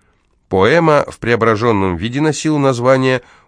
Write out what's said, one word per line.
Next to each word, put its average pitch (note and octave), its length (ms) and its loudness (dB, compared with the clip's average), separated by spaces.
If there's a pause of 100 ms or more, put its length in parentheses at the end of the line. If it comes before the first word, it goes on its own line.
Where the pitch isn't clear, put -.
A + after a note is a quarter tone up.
(500)
Поэма C#3+ 580 2
в - 120 -18
преображенном A2 760 0
виде A#2 240 -6
носила D#3 380 -2
название C3 640 0 (260)